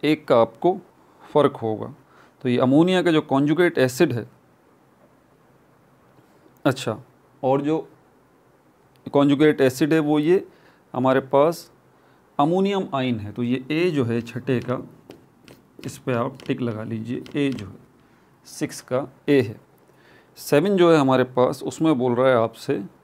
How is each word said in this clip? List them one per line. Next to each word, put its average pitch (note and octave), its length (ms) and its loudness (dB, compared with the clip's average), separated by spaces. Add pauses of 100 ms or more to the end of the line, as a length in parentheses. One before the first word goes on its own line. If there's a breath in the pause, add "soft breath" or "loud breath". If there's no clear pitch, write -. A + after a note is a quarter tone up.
एक D3+ 220 0
का B2 140 4
आपको E3+ 360 0 (460)
फ़र्क C#3+ 340 0
होगा। A2 380 -8 (500 soft breath)
तो C3 40 -2
ये B2 120 0
अमोनिया E3 420 4
का E3+ 100 2
जो D#3 100 2
कॉन्जुगेट D3+ 560 0
एसिड C3 340 0
है, A2+ 140 -8 (2500)
अच्छा, B2 340 -4 (440)
और C3+ 200 0
जो D#3 260 -4 (1160)
कॉन्जुगेट C#3+ 540 2
एसिड C#3 320 2
है D#3+ 80 2
वो D3+ 180 0
ये F3+ 260 2 (500 soft breath)
हमारे C3 280 2
पास C#3+ 480 0 (680 soft breath)
अमोनियम F#3+ 560 0
आयन B2+ 240 -2
है, G2+ 140 -12
तो B2 100 -8
ये B2+ 280 -2
ए E3+ 200 0
जो C#3+ 140 0
है A#2 180 -2
छठे A#2 380 -4
का, B2+ 220 -6 (1040)
इस - 120 -12
पे C3+ 160 -6
आप C3+ 320 -4
टिक C3+ 140 -4
लगा A2 240 -6
लीजिए, A2+ 380 -8 (140)
ए C#3 140 -2
जो G#2 160 -10
है G2 120 -18 (680 soft breath)
सिक्स - 360 -10
का C3+ 240 -6 (220)
ए C#3+ 140 4
है। G#2+ 180 -6 (800 soft breath)
सेवन F#3 380 0
जो F3 160 6
है D#3+ 60 6
हमारे C3 280 2
पास, B2+ 360 0
उसमें D#3 360 0
बोल B2 160 0
रहा B2+ 140 2
है C3 80 4
आपसे A2+ 420 -2 (260)